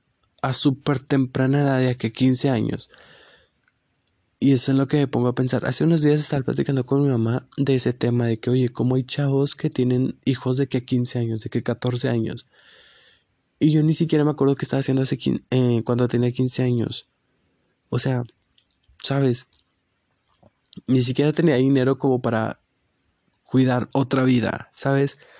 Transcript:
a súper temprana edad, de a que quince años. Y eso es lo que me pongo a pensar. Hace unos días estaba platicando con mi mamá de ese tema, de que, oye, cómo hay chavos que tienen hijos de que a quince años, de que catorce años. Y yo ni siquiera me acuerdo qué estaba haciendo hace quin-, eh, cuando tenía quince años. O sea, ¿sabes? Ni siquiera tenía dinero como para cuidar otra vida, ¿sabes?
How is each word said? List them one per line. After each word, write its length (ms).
a 100
súper 480
temprana 600
edad, 180
de 80
a 60
que 180
quince 380
años. 400
Y 120
eso 180
es 40
lo 120
que 80
me 100
pongo 220
a 80
pensar. 300
Hace 180
unos 180
días 180
estaba 220
platicando 420
con 160
mi 80
mamá 380
de 200
ese 160
tema, 340
de 140
que, 100
oye, 200
cómo 260
hay 80
chavos 500
que 160
tienen 540
hijos 320
de 100
que 120
a 60
quince 360
años, 220
de 60
que 140
catorce 460
años. 400
Y 100
yo 140
ni 80
siquiera 320
me 80
acuerdo 240
qué 80
estaba 160
haciendo 240
hace 120
quin-, 340
eh, 340
cuando 240
tenía 240
quince 320
años. 440
O 120
sea, 240
¿sabes? 460
Ni 140
siquiera 300
tenía 220
dinero 420
como 240
para 400
cuidar 480
otra 320
vida, 500
¿sabes? 440